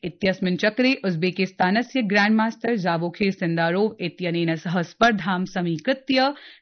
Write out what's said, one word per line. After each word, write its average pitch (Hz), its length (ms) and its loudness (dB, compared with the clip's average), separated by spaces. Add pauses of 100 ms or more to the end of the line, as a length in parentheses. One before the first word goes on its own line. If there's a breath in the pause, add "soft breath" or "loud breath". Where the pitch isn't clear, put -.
इत्यस्मिन् 185 520 -2
चक्रे 254 480 2
उज्बेकिस्तानस्य 190 1000 0
ग्रैण्डमास्टर 220 720 2
जावोखिर 175 540 0
सिन्दारोव 180 680 0
इत्यनेन 170 560 -2
सह 170 260 -2
स्पर्धां 185 640 0
समीकृत्य 262 880 -2 (280 loud breath)